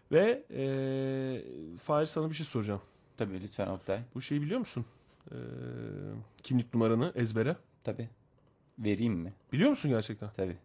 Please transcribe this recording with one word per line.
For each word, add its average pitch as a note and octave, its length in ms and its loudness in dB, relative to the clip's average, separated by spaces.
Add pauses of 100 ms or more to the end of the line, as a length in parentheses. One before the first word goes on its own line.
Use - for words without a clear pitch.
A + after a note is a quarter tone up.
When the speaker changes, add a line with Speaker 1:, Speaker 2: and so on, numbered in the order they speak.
(120)
Speaker 1:
Ve, G#3+ 300 6 (140)
e, C3+ 60 -2 (1200)
Fahir, D3+ 220 4
sana D#3+ 240 -2
bir D#3 40 -6
şey D3+ 120 -6
soracağım. G#2 340 0 (360)
Speaker 2:
Tabii, F#2+ 260 -2
lütfen G2+ 240 -4
Oktay. F#2+ 340 -2 (140)
Speaker 1:
Bu C3 60 -4
şeyi D3 220 -2
biliyor G3+ 180 0
musun? B2+ 240 -4 (460)
E, - 60 -10 (1080)
kimlik A#2+ 320 0
numaranı A2+ 400 4
ezbere. A2+ 420 0 (280)
Speaker 2:
Tabii. A#2 240 -6 (680)
Vereyim G#2+ 360 2
mi? E2+ 180 -4 (200)
Speaker 1:
Biliyor F#3+ 180 6
musun D#3 200 0
gerçekten? A2 460 0
Speaker 2:
Tabii. F#2 280 -2